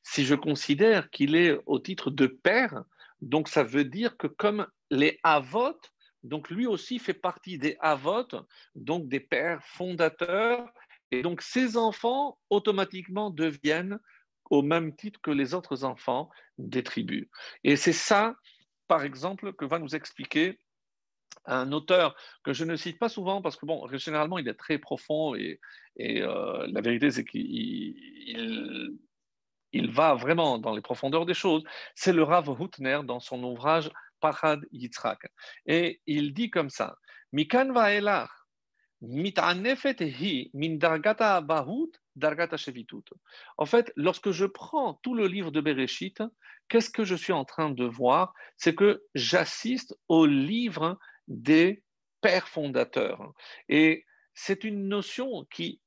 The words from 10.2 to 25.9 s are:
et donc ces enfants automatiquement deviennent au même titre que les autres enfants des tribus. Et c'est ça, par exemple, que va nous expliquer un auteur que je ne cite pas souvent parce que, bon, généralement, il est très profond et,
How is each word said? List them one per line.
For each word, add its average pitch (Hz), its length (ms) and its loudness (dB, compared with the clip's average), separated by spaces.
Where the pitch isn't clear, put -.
et - 100 -2
donc 175 220 -4
ces 240 340 0
enfants 240 640 0
automatiquement 196 800 0
deviennent 160 720 -2
au 143 140 6
même 160 320 0
titre - 260 -10
que - 80 -4
les 139 240 0
autres 143 300 -6
enfants 131 480 -4
des 131 240 -4
tribus. - 460 -6
Et 143 120 6
c'est 156 180 2
ça, 214 420 2
par 156 160 4
exemple, 170 500 -8
que 170 100 -8
va 143 140 -2
nous 151 180 -6
expliquer 156 640 -4
un 131 260 -2
auteur 156 440 2
que - 80 -4
je 139 140 -2
ne 165 100 -4
cite 165 240 -8
pas 233 100 0
souvent 196 320 -4
parce 165 140 -4
que, - 100 -14
bon, 147 280 -4
généralement, 151 440 -2
il 135 120 -4
est 107 40 -8
très - 260 -4
profond 151 560 -4
et, 98 260 -8